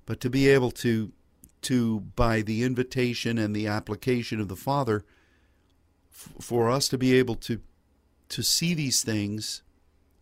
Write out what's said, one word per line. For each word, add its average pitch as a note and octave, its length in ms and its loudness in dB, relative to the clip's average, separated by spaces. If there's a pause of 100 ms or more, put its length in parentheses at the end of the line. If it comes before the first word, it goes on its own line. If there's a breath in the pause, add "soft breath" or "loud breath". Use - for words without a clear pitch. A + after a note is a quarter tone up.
But A2+ 140 -6
to C3 100 -2
be C3+ 180 4
able C3 220 6
to, A2+ 400 0 (520)
to, A#2 380 0
by A2+ 420 0
the A2 200 -2
invitation B2 720 -2
and G#2 200 -2
the G#2+ 100 -2
application A2 720 -2
of G#2 80 -2
the F#2+ 80 -8
Father, B2 500 -2 (1080 soft breath)
f-, - 280 -20
for A#2 300 0
us C#3 180 2
to C3+ 100 -2
be B2+ 200 6
able A#2 180 2
to, A2 240 -6 (680)
to - 160 -8
see E3+ 300 0
these C#3+ 280 0
things G#2 600 -4 (600)